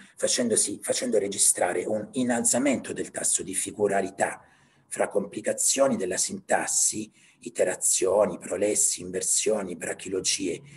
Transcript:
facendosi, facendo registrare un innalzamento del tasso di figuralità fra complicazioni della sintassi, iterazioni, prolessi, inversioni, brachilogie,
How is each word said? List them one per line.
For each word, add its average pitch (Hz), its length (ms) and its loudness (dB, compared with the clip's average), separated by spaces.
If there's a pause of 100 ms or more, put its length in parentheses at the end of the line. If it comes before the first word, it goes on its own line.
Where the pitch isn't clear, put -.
(160)
facendosi, - 680 0
facendo - 340 0
registrare 95 680 2
un 107 280 -4
innalzamento 123 840 0
del - 160 -6
tasso - 320 -2
di 92 140 -8
figuralità 98 840 0 (480)
fra - 220 -2
complicazioni 110 880 2
della 92 200 -2
sintassi, - 960 0 (260)
iterazioni, 92 1000 2
prolessi, 98 640 0
inversioni, 92 720 -2
brachilogie, 92 880 -4 (140)